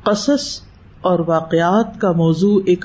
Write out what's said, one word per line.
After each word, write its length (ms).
قصص 580
اور 260
واقعات 760
کا 120
موضوع 540
ایک 180